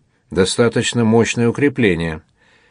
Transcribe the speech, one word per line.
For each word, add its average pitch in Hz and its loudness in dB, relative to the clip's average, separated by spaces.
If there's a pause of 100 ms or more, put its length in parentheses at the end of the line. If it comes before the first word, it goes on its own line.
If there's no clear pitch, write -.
(320)
достаточно 117 0
мощное 117 2
укрепление. 90 0 (500)